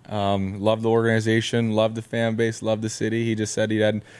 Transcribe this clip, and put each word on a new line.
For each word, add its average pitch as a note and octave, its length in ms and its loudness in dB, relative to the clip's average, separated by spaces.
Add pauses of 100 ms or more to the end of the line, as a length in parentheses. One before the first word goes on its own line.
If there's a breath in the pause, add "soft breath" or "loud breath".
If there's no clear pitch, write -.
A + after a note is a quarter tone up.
um, G2 540 -2
loved A2 220 2
the A2+ 60 2
organization, A2+ 840 2
loved A2 240 2
the A2 80 -8
fan A#2 320 -2
base, A2+ 260 -2
loved A2 220 -2
the A2 60 -4
city. A2+ 360 -2
He A2+ 80 0
just G#2+ 220 -4
said A2 160 0
he G#2+ 80 2
had G#2+ 240 2 (160 loud breath)